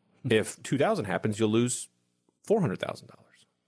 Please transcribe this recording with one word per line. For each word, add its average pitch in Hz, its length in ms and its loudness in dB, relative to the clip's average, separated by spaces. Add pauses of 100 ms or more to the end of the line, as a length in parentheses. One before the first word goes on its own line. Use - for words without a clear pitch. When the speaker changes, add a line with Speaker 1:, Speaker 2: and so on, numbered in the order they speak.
Speaker 1:
<laughs> - 220 -20
Speaker 2:
"If 110 340 0
two - 140 -4
thousand 165 300 0
happens, 101 320 -2
you'll 110 120 4
lose 120 380 0 (560)
four 214 160 2
hundred 110 200 -2
thousand - 280 -8
dollars." - 380 -20 (220)